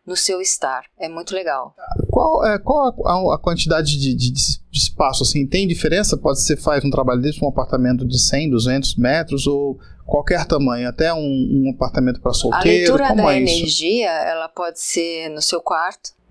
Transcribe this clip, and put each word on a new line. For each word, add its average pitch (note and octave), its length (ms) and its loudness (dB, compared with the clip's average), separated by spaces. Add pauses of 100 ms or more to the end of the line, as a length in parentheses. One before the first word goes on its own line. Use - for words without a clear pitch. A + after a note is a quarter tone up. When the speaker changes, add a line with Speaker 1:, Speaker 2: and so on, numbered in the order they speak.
Speaker 1:
no F3+ 120 -8
seu F#3 240 -2
estar. C3+ 420 -4 (160)
É E3 100 -8
muito E3 240 -12
legal. D#3+ 440 -6 (340)
Speaker 2:
Qual D#4+ 340 2
é, G#3 140 0
qual C#4 300 2
a, - 240 -2 (200)
a, - 40 2
a - 20 -8
quantidade D#3+ 580 0
de, C3+ 200 0
de, B2 160 0
de C3+ 80 -4 (320)
espaço, C3+ 500 0
assim, C#3 240 2
tem F#3+ 220 0
diferença? E3+ 480 0
Pode C3+ 260 0
ser, D3 140 2
faz C#3+ 280 0
um C#3+ 60 0
trabalho B2+ 320 2
desse, D3 220 -2
um C#3+ 40 0
apartamento B2+ 560 0
de B2 140 0
cem, C#3+ 320 0
duzentos B2+ 460 0
metros, C#3 500 0
ou C#3 320 0 (260)
qualquer D3+ 400 0
tamanho, B2 440 0
até D#3+ 260 0
um, D#3+ 60 -4
um C3+ 520 0
apartamento B2+ 480 0
pra B2 120 0
solteiro, F3 600 4
Speaker 1:
A - 40 4
leitura C#4 120 2
Speaker 2:
como G#3+ 120 4
Speaker 1:
da D#3 100 4
Speaker 2:
é C3 100 2
isso? B2+ 120 2
Speaker 1:
energia, E3+ 560 0
ela D#3+ 380 -2
pode E3+ 320 -8
ser E3 480 -4
no D3+ 120 -8
seu E3 200 0
quarto, - 600 -6 (100)